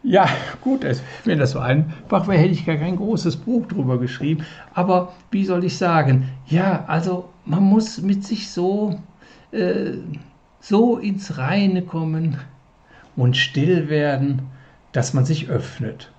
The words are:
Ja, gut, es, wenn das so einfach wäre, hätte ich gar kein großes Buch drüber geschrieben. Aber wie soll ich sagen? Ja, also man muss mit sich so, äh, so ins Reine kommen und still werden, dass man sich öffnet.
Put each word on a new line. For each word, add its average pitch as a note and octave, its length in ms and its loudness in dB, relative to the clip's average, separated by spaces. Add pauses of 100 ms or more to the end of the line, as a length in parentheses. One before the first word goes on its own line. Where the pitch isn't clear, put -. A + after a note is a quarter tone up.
Ja, F#3 240 6 (320)
gut, C4+ 220 0
es, - 180 -2 (240)
wenn F3 140 2
das C3 140 2
so C3 80 -4
einfach D3+ 680 0
wäre, F#3+ 120 4
hätte F3+ 140 6
ich - 140 -2
gar D#3+ 100 0
kein F3 200 -2
großes F#3 400 -2
Buch A#3 320 -2
drüber B2+ 320 0
geschrieben. C#3+ 440 -2 (300)
Aber F3+ 380 0 (180)
wie G3 140 0
soll F3+ 200 0
ich - 140 -2
sagen? D3+ 500 4 (180)
Ja, F3 420 0
also F3+ 420 -2 (140)
man F3+ 180 2
muss G#3 400 2
mit G3 220 0
sich - 260 -6
so, F#3+ 480 -2 (540)
äh, F#3 400 -2 (680)
so A3+ 400 2
ins G3 400 -6
Reine F#3 440 2
kommen D#3+ 540 -2 (760)
und B2+ 220 2
still D#3 520 2
werden, C#3+ 540 0 (480)
dass - 240 -2
man C3 100 4
sich D#3+ 240 -2
öffnet. - 720 -6